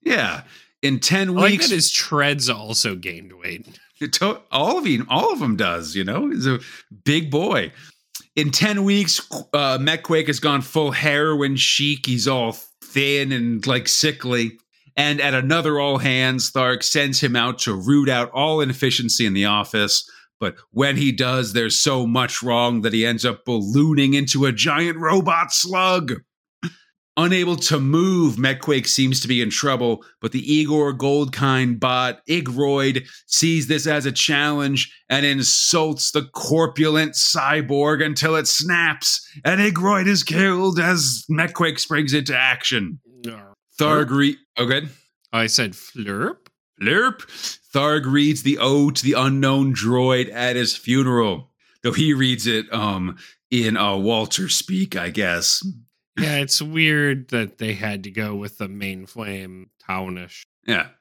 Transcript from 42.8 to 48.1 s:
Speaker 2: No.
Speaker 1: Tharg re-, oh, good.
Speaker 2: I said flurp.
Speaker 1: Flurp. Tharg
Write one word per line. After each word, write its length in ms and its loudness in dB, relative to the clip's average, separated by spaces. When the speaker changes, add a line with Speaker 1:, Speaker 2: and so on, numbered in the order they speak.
Speaker 2:
No. 120 -12
Speaker 1:
Tharg 320 2
re-, 280 2
oh, 100 0
good. 220 0
Speaker 2:
I 160 2
said 240 0
flurp. 760 -8
Speaker 1:
Flurp. 380 0
Tharg 360 0